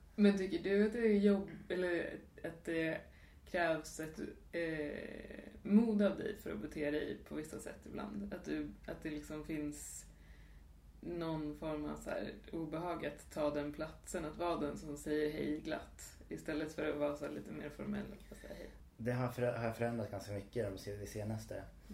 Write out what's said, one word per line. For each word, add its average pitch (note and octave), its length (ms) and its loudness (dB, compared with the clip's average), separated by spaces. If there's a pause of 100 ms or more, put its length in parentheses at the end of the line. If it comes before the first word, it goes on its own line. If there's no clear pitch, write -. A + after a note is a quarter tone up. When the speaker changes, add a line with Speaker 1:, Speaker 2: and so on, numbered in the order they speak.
(160)
Speaker 1:
Men G3+ 220 10
tycker E3+ 260 0
du G3+ 220 6
att G#3+ 80 2
det A#3+ 140 -2
är G#3+ 120 8
jobb-, G3 300 6 (200)
eller F3 500 2 (240)
att D#3+ 220 -8
det D#3+ 360 0 (500)
krävs D#3+ 480 2
ett, D#3 200 -6 (320)
eh, D#3+ 580 -2 (520)
mod G#3 400 8
av G3 160 6
dig - 200 -2
för - 140 -6
att G#3 80 -4
bete D3 320 0
dig - 260 0 (100)
på - 80 -6
vissa D#3 240 -6
sätt - 260 -10
ibland? - 480 -6
Att - 120 -6
du, D3+ 240 -2 (160)
att - 180 -6
det D#3+ 60 -4
liksom D3+ 360 -6
finns D3+ 600 -4 (960)
någon D#3+ 560 -2
form D3+ 280 -2
av D3 120 -4
så - 120 -8
här - 240 -2 (180)
obehag D#3+ 540 -2
att - 280 -6
ta D3+ 160 2
den D3 240 0
platsen, D#3 520 -4
att D#3 120 -6
vara E3+ 220 2
den D3 180 0
som D3+ 200 -6
säger D3+ 340 2
hej D3+ 300 0
glatt - 560 -6 (120)
istället D#3 440 -2
för D#3 180 0
att D3 60 0
vara D3 200 2
så D3 80 -4
här D3 60 -4
lite D3 200 -8
mer D3+ 180 -6
formell - 360 -2 (260)
och - 60 -14
säga - 200 -10
hej? - 120 -10 (280)
Speaker 2:
Det A#2 140 2
har B2 200 4
förä-, B2 260 2
har A#2 140 2
förändrat A#2 400 0
ganska G2+ 220 -4
mycket G2+ 380 0
de F#2+ 60 -4
se-, G2+ 200 -6
det G2+ 100 -6
senaste, G#2 560 -2 (300)